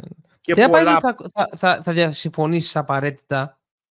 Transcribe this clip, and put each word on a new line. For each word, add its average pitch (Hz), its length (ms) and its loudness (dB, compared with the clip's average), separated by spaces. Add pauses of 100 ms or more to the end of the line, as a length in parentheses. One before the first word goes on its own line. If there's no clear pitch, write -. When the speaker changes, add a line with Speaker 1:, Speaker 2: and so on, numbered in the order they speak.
(420)
Speaker 1:
Και 170 120 -2
Speaker 2:
Δεν 226 160 4
Speaker 1:
πολλά 330 280 6
Speaker 2:
απαραίτητα 247 360 -4
θα, - 160 -2
θα, - 80 -18
θα, 180 260 0
θα 175 100 -4
διαφυμφωνήσεις 160 840 -2
απαραίτητα, 143 840 -4 (320)